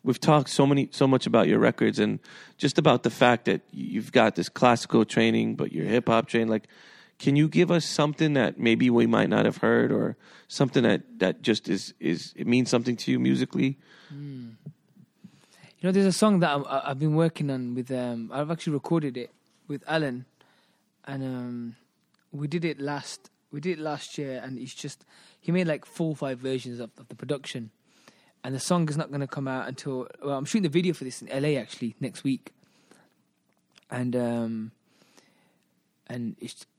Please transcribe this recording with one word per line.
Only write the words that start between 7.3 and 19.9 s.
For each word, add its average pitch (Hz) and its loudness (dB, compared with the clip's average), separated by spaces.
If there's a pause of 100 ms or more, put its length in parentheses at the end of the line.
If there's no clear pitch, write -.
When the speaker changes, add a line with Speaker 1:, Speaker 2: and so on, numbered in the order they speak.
Speaker 1:
you 151 6
give 175 2
us 170 2
something 151 0
that 120 2
maybe 117 4
we 117 4
might 110 4
not 107 2
have 110 0
heard, 117 2
or 113 -2 (320)
something 135 0
that, 107 2 (180)
that 92 0
just 110 0
is, 98 -4
is, - -4
it - -6
means 123 2
something 120 0
to - -6
you 127 0
musically? 131 0 (360)
Speaker 2:
Mm. 135 -14 (1300)
You - -8
know, 185 2
there's 196 4
a 185 4
song 208 6
that 165 4
I'm, 143 -2
I, 139 -4
I've 135 -6
been 151 2
working 160 0
on 123 -4
with, 127 -6
um, 120 -6
I've 147 -4
actually 160 -4
recorded 143 -2
it 120 -12 (360)
with 143 -10
Alan, 143 -2 (800)